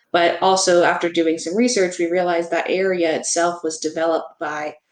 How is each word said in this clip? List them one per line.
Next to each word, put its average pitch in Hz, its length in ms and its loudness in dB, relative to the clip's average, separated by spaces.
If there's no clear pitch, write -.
But 170 280 2
also 180 440 4
after 170 260 0
doing 165 260 2
some 165 200 -6
research, 214 420 2
we 175 100 0
realized 170 440 0
that 165 180 -2
area 180 460 0
itself 170 480 -2
was 156 140 -6
developed 160 600 -2
by 151 380 -6